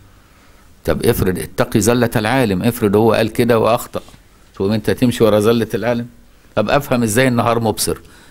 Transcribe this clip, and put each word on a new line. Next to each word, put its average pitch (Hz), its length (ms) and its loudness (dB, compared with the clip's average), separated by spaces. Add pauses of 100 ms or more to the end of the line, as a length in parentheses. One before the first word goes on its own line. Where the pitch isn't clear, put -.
(840)
طب - 200 -2
افرض، 92 340 0
اتقي - 420 -2
زلة 120 340 2
العالم، 107 480 0
افرض 107 320 0
هو 110 180 4
قال 107 200 0
كده 117 260 2
وأخطأ، 110 420 -2 (540)
تقوم 98 160 -2
انت 110 200 -2
تمشي 120 320 0
ورا 107 160 4
زلة 113 340 2
العالم؟ 120 340 -4 (480)
طب 107 140 0
افهم 131 340 0
ازاي 117 240 2
النهار 120 320 0
مبصر؟ 104 380 -4 (340)